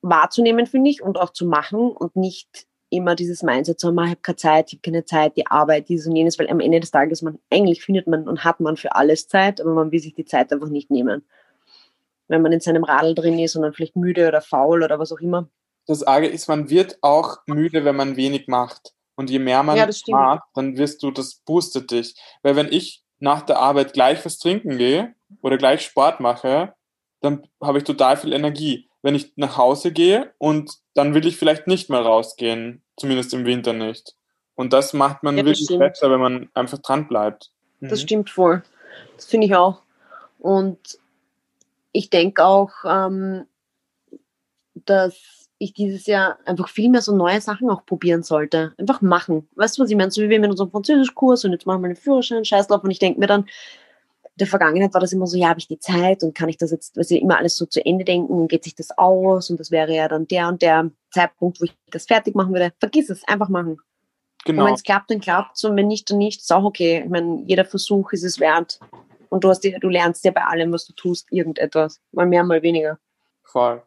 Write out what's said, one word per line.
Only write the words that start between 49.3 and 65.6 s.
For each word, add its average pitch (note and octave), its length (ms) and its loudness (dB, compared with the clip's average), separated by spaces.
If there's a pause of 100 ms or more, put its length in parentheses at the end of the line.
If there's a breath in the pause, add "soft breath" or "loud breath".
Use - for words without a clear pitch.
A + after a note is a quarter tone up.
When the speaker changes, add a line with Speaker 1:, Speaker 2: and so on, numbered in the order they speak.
Speaker 1:
Weißt G#3+ 220 0
du, C4+ 60 2
was G#3+ 80 0
ich G#3 40 2
meine? F#3+ 160 2
So G#3+ 100 -4
wie G#3 80 0
wir G#3+ 100 4
mit G#3 100 2
unserem F#3+ 220 -4
Französischkurs B3 760 2
und F#3+ 60 2
jetzt E3+ 160 -6
machen F#3 160 -2
wir F3+ 60 -4
den F3 60 -6
Führerschein, A#3+ 500 0
scheiß G3+ 220 2
drauf. G3+ 160 0
Und G3 80 -2
ich F3+ 80 -6
denke F#3 200 0
mir G3 80 2
dann, G3+ 160 4
in - 960 -20
der G3 80 0
Vergangenheit F#3+ 460 2
war F3+ 80 2
das F#3 120 -4
immer F#3 140 -2
so, F3 100 -4
ja, F3 120 2
habe E3+ 100 0
ich - 80 -16
die D#3+ 100 -10
Zeit F#3 460 0
und D#3+ 100 -4
kann D#3+ 160 -4
ich D#3+ 80 -8
das D#3+ 140 -4
jetzt, - 260 -10
weißt - 140 -2
du, F3 60 2
immer F#3 200 2
alles E3+ 200 0
so E3+ 100 -4
zu - 180 -4
Ende F#3 200 0
denken F3 280 -2
und E3 140 0
geht D#3+ 160 -2
sich D#3+ 100 -18
das - 240 -12
aus F#3 540 2
und E3+ 80 -4
das D#3+ 100 -16
wäre D#3+ 240 0
ja D#3 140 0
dann D#3 200 -2
der F3 200 -2
und F3 160 -4
der E3 260 4 (220)
Zeitpunkt, F3 500 -2
wo E3+ 40 -2
ich - 100 -8 (160)
das - 140 -12
fertig A3 280 0
machen F#3+ 200 0
würde. F3 260 0
Vergiss D4 300 0
es, - 180 -10
einfach G3 220 -2
machen. E3+ 300 -4 (680)
Speaker 2:
Genau. D#3+ 180 2
Speaker 1:
Und G3+ 60 6
wenn's G#3 140 0
klappt, G3+ 280 -2
dann G#3+ 80 -2
klappt's F#3+ 440 -4